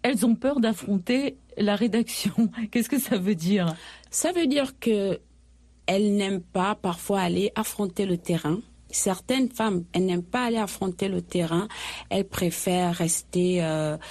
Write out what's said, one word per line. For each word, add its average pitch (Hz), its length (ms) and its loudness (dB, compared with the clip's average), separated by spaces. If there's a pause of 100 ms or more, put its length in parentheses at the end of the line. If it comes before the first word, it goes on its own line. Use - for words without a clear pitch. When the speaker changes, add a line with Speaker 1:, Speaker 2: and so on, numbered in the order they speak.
Speaker 1:
elles 240 240 2
ont 233 80 6
peur 277 240 0
d'affronter 226 800 0 (200)
la 208 200 2
rédaction. 220 580 0
<laughs> 220 380 0
Qu'est-ce 233 160 0
que - 100 0
ça 208 200 0
veut 185 180 0
dire ? 170 360 2 (380)
Speaker 2:
Ça - 220 0
veut 339 160 2
dire 269 320 0
que 196 400 0 (680)
elles 202 300 4
n'aiment 196 240 0
pas 185 360 -2
parfois 190 440 -2
aller 180 360 0
affronter 202 500 -2
le 180 100 0
terrain. 175 440 -2 (280)
Certaines 254 600 0
femmes, 196 420 0
elles 185 140 2
n'aiment 175 160 0
pas 247 220 -2
aller 233 120 0
affronter 196 520 -2
le 185 120 -2
terrain. 175 480 0 (400)
Elles 196 180 0
préfèrent 180 680 0
rester, 180 680 0
euh, 156 360 0 (120)